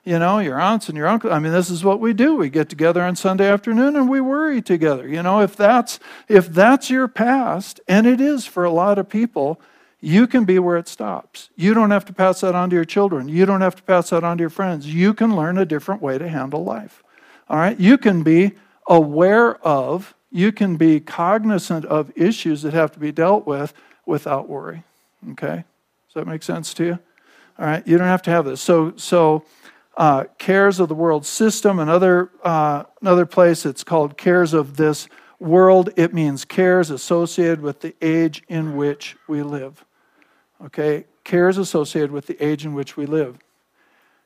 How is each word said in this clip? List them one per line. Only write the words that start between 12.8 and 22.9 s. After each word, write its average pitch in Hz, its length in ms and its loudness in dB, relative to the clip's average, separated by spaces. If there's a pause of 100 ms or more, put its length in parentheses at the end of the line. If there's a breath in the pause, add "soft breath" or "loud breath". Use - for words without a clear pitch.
children. 175 420 -2
You 170 200 2
don't 196 160 0
have 185 140 0
to - 60 -20
pass 180 280 0
that 170 120 0
on 170 140 -2
to 170 60 -2
your 160 80 -2
friends. 165 360 -6
You 175 280 2
can 220 200 0
learn 170 220 -2
a 190 80 2
different 180 380 -6
way 135 160 -4
to 165 100 -8
handle 143 340 -6
life. 214 400 -12 (460 soft breath)
All - 80 -2
right? 185 240 0
You 214 160 6
can 190 260 2
be 170 300 4 (340 soft breath)
aware 180 720 4 (100)
of, 147 480 -2 (160)
you 190 220 0
can 196 240 -2
be 156 240 4
cognizant 180 840 -2
of 151 300 -4
issues 165 460 -2
that 151 120 -6
have 160 180 0